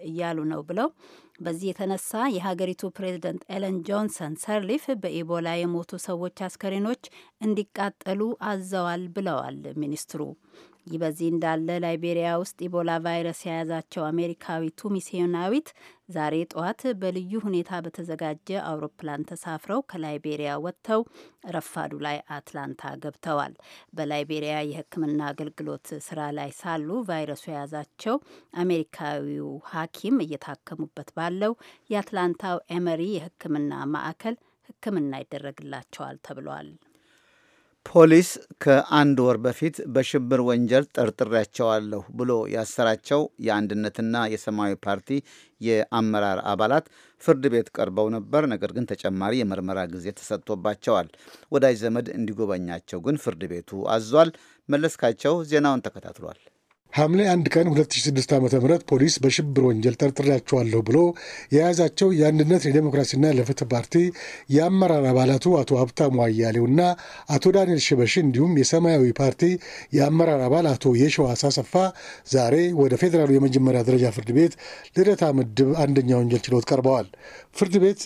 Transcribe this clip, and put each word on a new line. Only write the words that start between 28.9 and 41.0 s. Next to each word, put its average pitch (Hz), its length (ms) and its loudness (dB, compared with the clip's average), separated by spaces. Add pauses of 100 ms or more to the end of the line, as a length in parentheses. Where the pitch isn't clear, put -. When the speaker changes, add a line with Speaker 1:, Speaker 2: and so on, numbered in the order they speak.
Speaker 1:
ሐኪም 190 540 -4
እየታከሙበት 156 920 -12
ባለው 185 400 -4 (360)
የአትላንታው 185 680 -4 (120)
ኤመሪ 170 400 -4
የሕክምና 147 800 -8
ማዕከል 165 480 -8 (280)
ሕክምና 160 540 -6
ይደረግላቸዋል 139 1040 -14
ተብሏል። 76 480 -16 (1160)
Speaker 2:
ፖሊስ 165 420 8 (300)
ከአንድ 143 640 4
ወር 123 180 4
በፊት 127 380 -4 (100)
በሽብር 127 540 0
ወንጀል 123 500 2
ጠርጥሬያቸዋለሁ 110 1080 -2 (120)